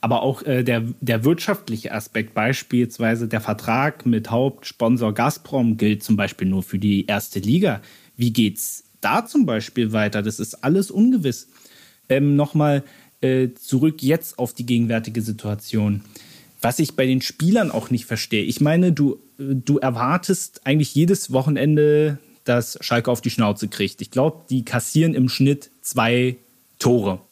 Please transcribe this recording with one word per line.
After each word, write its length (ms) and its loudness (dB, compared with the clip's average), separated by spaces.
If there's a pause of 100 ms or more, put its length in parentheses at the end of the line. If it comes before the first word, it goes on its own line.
Aber 200 0
auch, 220 -2
äh, 200 0
der, 200 0 (160)
der 240 -2
wirtschaftliche 680 -2
Aspekt, 400 -6
beispielsweise 920 0
der 140 -4
Vertrag 640 -2
mit 240 0
Hauptsponsor 840 0
Gazprom 640 0
gilt 260 0
zum 140 2
Beispiel 300 -2
nur 140 0
für 160 -6
die 280 0
erste 340 -4
Liga. 420 0 (340)
Wie 160 0
geht's 520 -2 (160)
da 260 0
zum 200 2
Beispiel 480 -2
weiter? 280 0
Das 180 -4
ist 240 -10
alles 280 2
ungewiss. 560 2 (640)
Ähm, 260 4
noch 180 2
mal, 300 2 (380)
äh, 260 2 (120)
zurück 440 0
jetzt 340 0
auf 160 -4
die 120 -10
gegenwärtige 560 0
Situation. 800 -2 (600)
Was 160 0
ich 180 -2
bei 120 2
den 140 2
Spielern 500 0
auch 180 -4
nicht 160 -2
verstehe. 380 -2
Ich 180 -2
meine, 300 4
du, 280 0 (200)
du 400 0
erwartest 840 -2
eigentlich 280 2
jedes 380 2
Wochenende, 880 2 (240)
dass 380 0
Schalke 300 0
auf 100 -2
die 80 -2
Schnauze 380 -2
kriegt. 340 -4
Ich 80 -12
glaub, 380 -2
die 180 -2
kassieren 480 0
im 160 2
Schnitt 400 0 (120)
zwei 560 0 (420)
Tore. 420 2 (100)